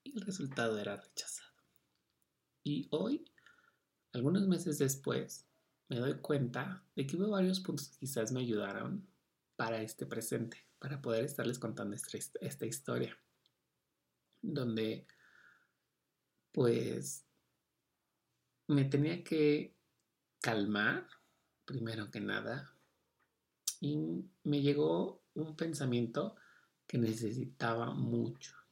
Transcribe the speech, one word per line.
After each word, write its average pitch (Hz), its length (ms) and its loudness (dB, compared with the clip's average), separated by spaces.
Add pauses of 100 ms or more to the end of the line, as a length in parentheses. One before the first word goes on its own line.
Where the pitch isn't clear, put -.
Y - 160 -10
el 208 40 -4
resultado 127 580 -2
era 101 160 -4
rechazado. - 560 -12 (1120)
Y 147 280 -2
hoy, 208 340 0 (880)
algunos 170 340 4
meses 165 300 2
después, 135 680 0 (440)
me 131 80 -2
doy 139 220 0
cuenta 135 640 -2 (120)
de 139 100 0
que 135 120 -2
hubo 202 140 2
varios 185 280 4
puntos - 300 -4
que - 100 -20
quizás 120 320 -2
me 127 80 0
ayudaron 107 680 -2 (500)
para 113 260 -2
este - 240 -6
presente, 117 600 -4 (140)
para 135 220 -6
poder 117 240 2
estarles 117 340 -2
contando 107 360 -4
esta - 220 -10
hist-, - 220 -10
esta - 260 -6
historia, 123 520 -4 (1200)
donde, 117 640 -2 (1500)
pues, - 720 2 (1400)
me 143 180 6
tenía 147 380 2
que 151 520 4 (640)
calmar, 107 680 2 (580)
primero 113 440 -4
que 107 120 -6
nada, 110 520 -4 (1080)
y 156 420 -2 (200)
me 143 180 2
llegó 151 600 2 (120)
un 156 220 -4
pensamiento 139 800 0 (520)
que - 100 0
necesitaba 117 960 0
mucho 117 640 -2 (160)